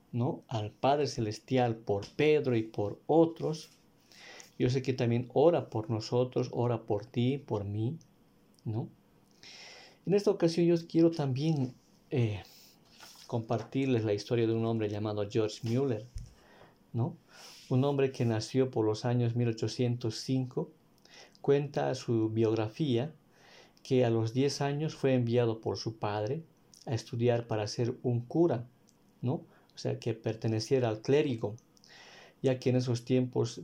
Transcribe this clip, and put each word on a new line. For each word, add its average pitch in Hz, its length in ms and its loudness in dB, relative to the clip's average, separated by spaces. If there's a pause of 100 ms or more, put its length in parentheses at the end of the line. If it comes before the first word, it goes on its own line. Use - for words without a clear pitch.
(120)
¿no? 123 360 -2
al 107 240 -4
Padre 143 340 2
Celestial 117 720 0
por 101 300 -2
Pedro 151 480 2
y 110 100 2
por - 420 -4
otros, 160 640 2 (880)
yo 127 100 2
sé 127 140 0
que 131 100 -2
también 120 400 0
ora 147 380 4
por 110 180 -4
nosotros, 123 640 -2
ora 120 300 -2
por 104 240 -4
ti, 127 320 0
por 104 260 -6
mí, 110 340 -4 (680)
¿no? 117 220 -6 (1160)
En 175 100 2
esta 208 160 2
ocasión 170 360 2
yo 170 100 6 (100)
quiero 165 240 6
también, 143 640 0 (360)
eh, 107 320 0 (840)
compartirles 120 800 -2
la 107 80 0
historia 117 340 0
de 113 80 2
un 113 120 0
hombre 113 220 0
llamado 104 400 -2
George 107 340 -2
Mueller, 117 440 -2 (840)
¿no? 135 240 -2 (520)
Un 131 160 2
hombre 135 280 2
que 127 120 -2
nació 117 460 0
por 110 140 0
los 107 200 0
años 120 300 2
mil 120 140 2
ochocientos 117 720 -2
cinco. 131 500 -4 (720)
Cuenta 143 540 0
su 113 360 0
biografía 113 800 0 (720)
que 127 220 2
a 117 60 4
los 113 220 2
diez 139 280 0
años 147 340 -2
fue 131 200 2
enviado 117 460 2
por 101 160 -4
su - 220 -8
padre 110 460 -4 (420)
a 123 80 -2
estudiar 117 540 0
para 107 180 -2
ser 120 360 -2
un 120 180 0
cura, 160 460 0 (560)
¿no? 131 220 -2 (300)
O - 40 -18
sea, 120 200 -4
que 117 160 -4
perteneciera 117 760 -2
al 107 140 -4
clérigo, 131 540 0 (840)
ya 127 180 0
que 127 100 2
en 123 60 4
esos 127 280 0
tiempos 127 600 0